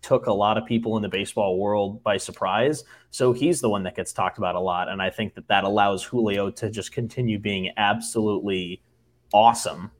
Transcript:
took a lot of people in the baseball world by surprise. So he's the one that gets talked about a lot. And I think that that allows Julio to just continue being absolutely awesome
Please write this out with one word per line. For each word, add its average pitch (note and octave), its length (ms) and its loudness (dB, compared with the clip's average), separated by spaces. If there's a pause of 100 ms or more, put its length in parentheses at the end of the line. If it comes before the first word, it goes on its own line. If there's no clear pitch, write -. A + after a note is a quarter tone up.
took - 240 2
a A#2 60 2
lot G#2 260 4
of G#2+ 80 -6
people A2+ 300 0
in G#2 60 0
the G2+ 60 -4
baseball G2 500 -2
world G2+ 440 0
by G#2 140 2
surprise. G#2+ 680 -2 (280)
So B2+ 220 2
he's C#3 280 0
the A2+ 100 2
one G2+ 140 -2
that F2+ 100 -6
gets - 180 -8
talked F#2 260 -2
about F2+ 180 -2
a F2+ 40 -2
lot. F2+ 280 -2
And F#2+ 120 -6
I F#2+ 100 0
think G#2 240 -6
that F2+ 140 -16
that G2 140 4
allows G2+ 400 2
Julio G2+ 480 0
to G#2+ 200 -6
just G#2 220 -8
continue A#2 460 -2
being G2+ 380 -2
absolutely G2+ 1040 0 (500)
awesome G#2 680 4